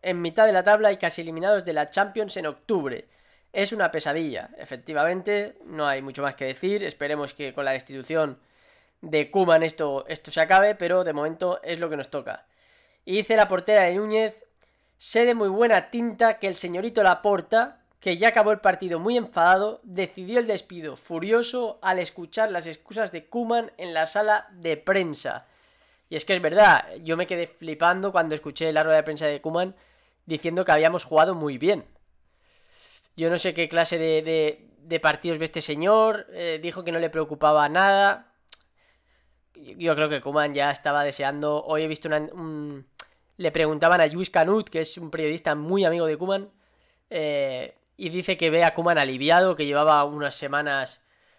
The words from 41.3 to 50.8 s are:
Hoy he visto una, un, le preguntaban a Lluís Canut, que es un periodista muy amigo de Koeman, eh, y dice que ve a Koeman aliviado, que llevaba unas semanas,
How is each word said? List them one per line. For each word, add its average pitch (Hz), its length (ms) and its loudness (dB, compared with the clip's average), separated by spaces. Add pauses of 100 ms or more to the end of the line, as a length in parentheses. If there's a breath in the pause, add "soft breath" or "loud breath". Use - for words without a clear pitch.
Hoy 156 160 0
he 160 60 -2
visto 156 200 -8
una, 151 120 0
un, 151 680 -12 (500 loud breath)
le 170 140 -2
preguntaban 165 500 4
a 160 60 6
Lluís 170 220 -4
Canut, 190 400 2
que 160 120 -4
es 156 160 -8
un 165 140 -14
periodista 160 440 -4
muy 175 300 0
amigo 170 200 0
de 156 120 -2
Koeman, 196 320 -6 (600)
eh, 143 680 -6 (180)
y 185 140 -10
dice 180 260 -4
que 165 140 0
ve 165 140 4
a 165 100 4
Koeman 170 240 2
aliviado, 151 580 4
que 151 100 -4
llevaba 147 380 4
unas 147 320 -6
semanas, 143 680 -4 (380)